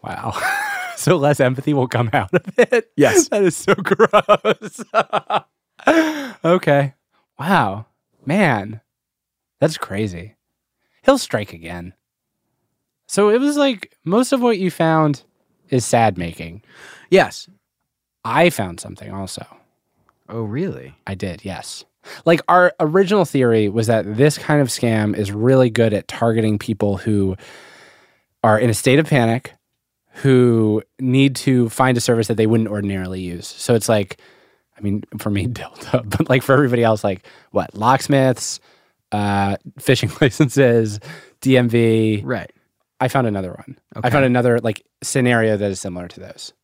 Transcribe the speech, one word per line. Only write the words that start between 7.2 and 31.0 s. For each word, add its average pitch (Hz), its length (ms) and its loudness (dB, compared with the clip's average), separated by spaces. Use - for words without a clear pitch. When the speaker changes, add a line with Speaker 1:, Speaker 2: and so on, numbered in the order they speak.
Speaker 1:
Wow. 123 480 -2
Man. 120 560 -2
That's 160 180 0
crazy. 98 560 -8
He'll 269 160 4
strike - 340 -6
again. 87 420 -14
So 208 220 2
it 220 120 4
was 294 160 0
like, 277 480 -2
most 220 280 2
of 262 80 0
what 233 180 2
you 180 140 -2
found 160 500 2
is 127 160 0
sad 110 340 2
making. 85 440 -12
Speaker 2:
Yes. 175 380 2
Speaker 1:
I 147 260 2
found 92 300 -8
something 101 320 -16
also. 95 340 -12
Speaker 2:
Oh, 113 140 -8
really? 104 540 -8
Speaker 1:
I 98 80 -8
did, 92 300 -10
yes. - 400 -12
Like, 165 240 4
our 180 320 4
original 180 440 2
theory 117 440 2
was 107 180 -2
that 107 300 0
this 143 220 4
kind 147 220 0
of 131 80 2
scam 107 480 0
is 101 160 -4
really 123 380 4
good 110 220 2
at 98 160 -4
targeting 110 500 0
people 104 380 -2
who 98 400 -2
are 110 160 4
in 120 120 2
a 107 40 0
state 131 240 2
of 160 80 2
panic, 120 460 0
who 117 600 4
need 131 380 2